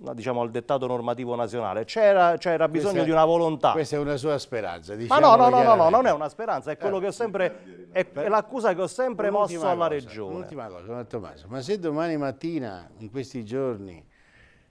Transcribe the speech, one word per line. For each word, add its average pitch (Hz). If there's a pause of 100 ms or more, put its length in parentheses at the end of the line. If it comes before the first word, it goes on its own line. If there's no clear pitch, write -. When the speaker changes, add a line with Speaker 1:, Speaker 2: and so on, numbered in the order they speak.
(140)
Speaker 1:
diciamo, 120
al 117
dettato 127
normativo 120
nazionale. 113
C'era, 190
c'era 160
bisogno 160
Speaker 2:
Questa 175
è, -
Speaker 1:
di 156
una 160
volontà. 160
Speaker 2:
questa 151
è -
una 147
sua 143
speranza, 90
Speaker 1:
Ma 107
no, 113
Speaker 2:
diciamolo 285
Speaker 1:
no, 233
no, 247
no, 247
no, 247
Speaker 2:
chiaramente. 208
Speaker 1:
non 254
è 202
una 147
speranza, 160
è 151
quello 196
Speaker 2:
Eh. -
Speaker 1:
che 185
ho 196
sempre, 180
è, 180
è 147
l'accusa 214
che 170
ho 180
sempre 220
Speaker 2:
Un'ultima 202
Speaker 1:
mosso 175
alla 170
Speaker 2:
cosa, 143
Speaker 1:
Regione. 107
Speaker 2:
un'ultima 147
cosa, 87
signor 117
Tommaso, 82
ma 127
se 180
domani 160
mattina, 135 (100)
in 107
questi 123
giorni, 104 (680)